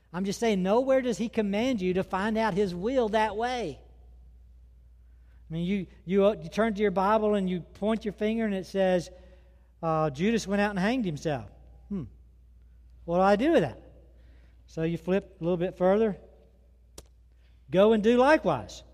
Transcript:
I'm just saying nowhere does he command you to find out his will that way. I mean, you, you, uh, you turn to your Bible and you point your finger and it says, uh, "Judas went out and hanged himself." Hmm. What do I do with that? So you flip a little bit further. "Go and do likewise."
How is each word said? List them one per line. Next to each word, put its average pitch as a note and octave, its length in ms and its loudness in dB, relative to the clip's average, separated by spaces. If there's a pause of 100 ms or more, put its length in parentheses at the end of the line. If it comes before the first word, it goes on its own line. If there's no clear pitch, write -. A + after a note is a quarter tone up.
(140)
I'm F#3 120 -6
just F#3+ 140 -6
saying G#3+ 220 0
nowhere C4 400 2
does A#3+ 160 -2
he A#3 100 -4
command G#3+ 540 -2
you F#3 140 -2
to F#3 80 0
find G#3 340 -4
out A3 160 0
his F#3 220 -2
will A3+ 340 -2
that G#3+ 260 0
way. A#3 440 -6 (1700)
I D#3 40 -12
mean, E3+ 120 -4
you, F#3+ 220 -2 (180)
you, G3 200 4
uh, G#3+ 160 4
you D#3+ 80 -12
turn A3 240 0
to G3 80 -4
your G3+ 100 2
Bible G#3 440 2
and F#3+ 140 0
you F3+ 120 -4
point G#3+ 440 -4
your G3+ 80 -6
finger A3 320 -2
and G#3 80 -2
it F#3+ 120 -6
says, F#3 440 0 (720)
uh, D#3+ 280 0
"Judas F#3 380 -2
went G3+ 140 0
out G#3 100 0
and G3 80 -4
hanged A3+ 260 0
himself." C#3 440 -6 (400)
Hmm. F#3+ 140 -6 (1000)
What E3+ 120 -2
do F#3 40 4
I G3+ 140 6
do C#4+ 180 2
with B3 80 6
that? C3+ 200 -4 (840)
So D#3+ 160 -6
you E3 140 -2
flip F#3+ 420 -4
a E3 40 -10
little F3 140 0
bit F3 200 -4
further. G3 400 2 (1500)
"Go G3+ 220 6
and G#3+ 100 0
do A#3+ 140 4
likewise." G3 680 2 (100)